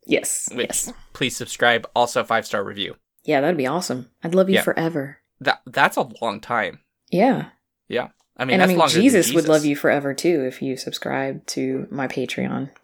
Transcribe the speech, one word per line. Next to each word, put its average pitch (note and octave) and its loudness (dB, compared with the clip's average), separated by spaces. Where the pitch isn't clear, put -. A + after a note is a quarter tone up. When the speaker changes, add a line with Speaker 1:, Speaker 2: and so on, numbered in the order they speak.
Speaker 1:
Yes, - -2
Speaker 2:
Which, - -2
Speaker 1:
yes. - -6
Speaker 2:
please B2+ -4
subscribe. A#2 0
Also, A#2+ 2
five-star G#2+ -2
review. G2+ -8
Speaker 1:
Yeah, D3 2
that'd E3 2
be B2+ -2
awesome. C3 -4
I'd E3 -4
love F#3+ 4
you F#3+ 4
Speaker 2:
Yeah. - 4
Speaker 1:
forever. D#3 -4
Speaker 2:
That, - -2
that's C3+ 2
a - -2
long G#2+ -4
time. A2 -4
Speaker 1:
Yeah. F#3 2
Speaker 2:
Yeah. A#2+ -2
I B2+ -2
mean, C3+ 2
Speaker 1:
And F#3 4
I - 8
Speaker 2:
that's F#3 6
Speaker 1:
mean, F3+ 4
Speaker 2:
longer D#3 4
than F3+ 4
Speaker 1:
Jesus A3+ 4
would E3 4
Speaker 2:
Jesus. D#3 0
Speaker 1:
love D3+ 4
you C#3+ 2
forever, C#3 0
too, D#3 0
if C3 -8
you C3 -4
subscribe C3+ -6
to C3 -4
my C3+ -4
Patreon. C3 -4